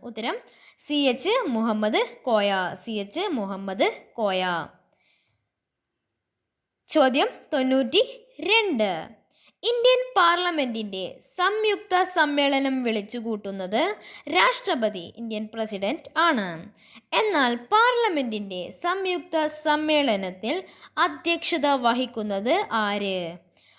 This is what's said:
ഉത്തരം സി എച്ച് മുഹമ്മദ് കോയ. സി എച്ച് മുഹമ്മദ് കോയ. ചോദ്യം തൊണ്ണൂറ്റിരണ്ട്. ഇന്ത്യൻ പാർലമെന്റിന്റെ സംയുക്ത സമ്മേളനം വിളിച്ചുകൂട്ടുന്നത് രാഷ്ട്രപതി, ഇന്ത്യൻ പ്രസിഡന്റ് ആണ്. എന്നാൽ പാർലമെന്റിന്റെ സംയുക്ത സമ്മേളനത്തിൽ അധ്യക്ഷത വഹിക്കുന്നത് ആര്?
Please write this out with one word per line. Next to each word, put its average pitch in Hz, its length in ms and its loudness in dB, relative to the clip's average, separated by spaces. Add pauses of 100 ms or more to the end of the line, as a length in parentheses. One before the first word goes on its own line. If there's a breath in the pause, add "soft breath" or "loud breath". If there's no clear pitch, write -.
ഉത്തരം 240 340 -6 (500 soft breath)
സി 294 80 -4
എച്ച് 330 540 2
മുഹമ്മദ് 226 760 0
കോയ. 208 300 2 (320)
സി 233 60 -10
എച്ച് 208 300 -6
മുഹമ്മദ് 202 720 -2 (220)
കോയ. 185 520 0 (2250)
ചോദ്യം 285 400 4 (240)
തൊണ്ണൂറ്റിരണ്ട്. 262 1700 0 (380 soft breath)
ഇന്ത്യൻ 494 540 2
പാർലമെന്റിന്റെ 277 1000 2 (200)
സംയുക്ത 392 640 2
സമ്മേളനം 285 800 2
വിളിച്ചുകൂട്ടുന്നത് 220 1120 -2 (320 loud breath)
രാഷ്ട്രപതി, 262 880 0
ഇന്ത്യൻ 220 380 -8
പ്രസിഡന്റ് 214 640 -4
ആണ്. 208 520 0 (300 loud breath)
എന്നാൽ 302 560 2
പാർലമെന്റിന്റെ 240 1160 0
സംയുക്ത 349 760 -2
സമ്മേളനത്തിൽ 294 1160 0 (360 loud breath)
അധ്യക്ഷത 330 680 0
വഹിക്കുന്നത് 247 1080 0
ആര്? 202 640 -2 (420 soft breath)